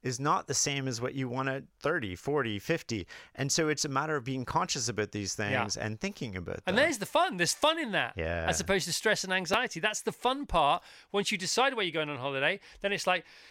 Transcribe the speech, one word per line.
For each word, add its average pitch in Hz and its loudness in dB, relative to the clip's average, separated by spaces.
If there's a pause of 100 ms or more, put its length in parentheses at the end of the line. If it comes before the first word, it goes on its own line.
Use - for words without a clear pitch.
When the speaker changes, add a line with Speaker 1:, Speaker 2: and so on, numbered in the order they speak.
Speaker 1:
is 123 -2
not 151 2
the 135 0
same 139 0
as 117 -4
what 123 -2
you 135 -2
want 131 -2
at 135 -6 (140)
thirty, 131 0
forty, 127 0
fifty. 113 -2 (280)
And 135 -2
so 160 2
it's 151 0
a 151 -2
matter 147 0
of 123 -4
being 131 -4
conscious 151 -2
about 104 -2
these 101 -4
Speaker 2:
Yeah. 110 0
Speaker 1:
things 110 -2
and 110 -4
thinking 131 -6
about 87 -6
Speaker 2:
And 190 2
Speaker 1:
them. 277 6
Speaker 2:
there's 320 0
the 202 -4
fun. 320 0
There's 175 2
fun 320 2
in 254 -4
that, 143 0
Speaker 1:
Yeah. 82 0
Speaker 2:
as 90 2
opposed 190 2
to 175 -2
stress 208 2
and 190 -2
anxiety. 190 0
That's 208 -2
the 220 -2
fun 262 -2
part. 156 4 (300)
Once 202 2
you 214 2
decide 240 2
where 220 0
you're 170 0
going 156 0
on 147 -4
holiday, 139 0 (200)
then 202 0
it's - -2
like, 180 2 (240)